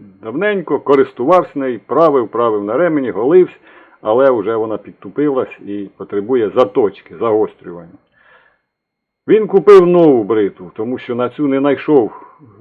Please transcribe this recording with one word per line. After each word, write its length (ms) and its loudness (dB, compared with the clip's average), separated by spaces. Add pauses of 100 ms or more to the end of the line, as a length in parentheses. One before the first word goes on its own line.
(220)
давненько, 580 -4
користувався 800 0
нею, 200 -6
правив, 500 0
правив 340 -2
на 140 -4
ремені, 340 -2
голився, 440 2 (460)
але 300 2
вже 240 -4
вона 220 -6
підтупилась 840 -6
і 380 -12
потребує 520 -4
заточки, 680 -2
загострювання. 800 -6 (1300)
Він 200 2
купив 400 6
нову 360 4
бритву, 520 -4
тому 220 -8
що 180 -10
на 140 -4
цю 180 -4
не 120 0
знайшов 520 0 (500)